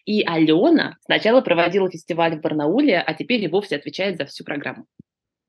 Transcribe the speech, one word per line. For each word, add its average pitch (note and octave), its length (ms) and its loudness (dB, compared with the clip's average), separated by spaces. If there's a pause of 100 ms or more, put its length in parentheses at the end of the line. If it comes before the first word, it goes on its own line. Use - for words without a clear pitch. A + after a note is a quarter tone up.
И G#3 160 0
Алена E3 800 2
сначала A3 400 2
проводила F3+ 460 0
фестиваль E3 480 -2
в D3+ 40 -10
Барнауле, E3 580 0
а D#3+ 160 -4
теперь G3 300 -2
и D#3+ 40 -4
вовсе F3+ 280 -2
отвечает F3+ 400 -6
за C#3+ 80 -8
всю - 180 -16
программу. C#3 440 -10 (640)